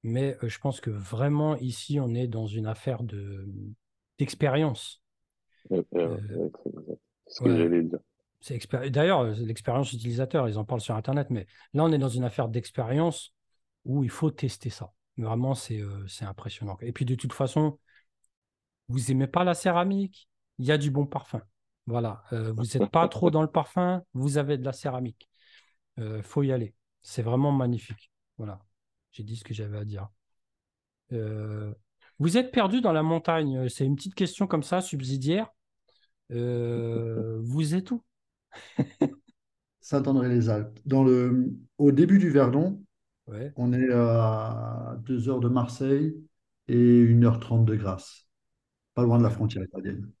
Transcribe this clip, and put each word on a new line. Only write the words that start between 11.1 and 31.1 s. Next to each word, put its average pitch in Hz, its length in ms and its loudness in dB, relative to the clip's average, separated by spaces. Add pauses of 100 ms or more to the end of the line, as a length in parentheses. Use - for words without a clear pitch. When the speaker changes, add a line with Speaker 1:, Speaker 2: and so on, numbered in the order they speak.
Speaker 1:
mais 110 180 -4 (260)
là, 147 100 2
on 165 80 4
est 151 60 2
dans 135 120 0
une 123 140 -2
affaire 120 260 -2
d'expérience 127 840 -2 (520)
où 135 180 0
il 120 60 0
faut 156 220 -2
tester 131 380 -6
ça. - 240 -14 (240)
Vraiment, 120 380 -2
c'est, 113 260 -8
euh, 98 260 -10
c'est - 180 -12
impressionnant. 98 560 -10
Et 117 100 -8
puis, 131 140 -4
de 123 100 -2
toute 120 180 -8
façon, 151 460 0 (1120)
vous 123 220 -4
aimez 131 160 2
pas 170 160 0
la 180 120 2
céramique, 190 720 -2 (300)
il 127 60 -4
y 143 60 2
a 151 60 6
du 143 140 0
bon 139 140 0
parfum. 139 360 -8 (460)
Voilà. 117 360 -4 (100)
Euh, 113 200 -4
vous 117 240 -4
êtes 104 140 2
pas 165 160 4
trop - 240 0
dans 156 100 2
le 156 80 2
parfum, 180 540 -2 (100)
vous 139 240 -2
avez 143 200 -2
de 127 80 -6
la 135 80 -6
céramique. 127 540 -8 (720)
Euh, 107 220 -8
faut 143 220 -2
y 135 80 0
aller. 120 240 -4 (260)
C'est - 220 -8
vraiment 127 280 2
magnifique. 123 600 -2 (260)
Voilà. 101 220 -12 (520)
J'ai - 120 -14
dit 110 120 -10
ce 113 80 -16
que - 100 -10
j'avais 104 260 -8
à 104 60 -8
dire. 104 240 -10 (1040)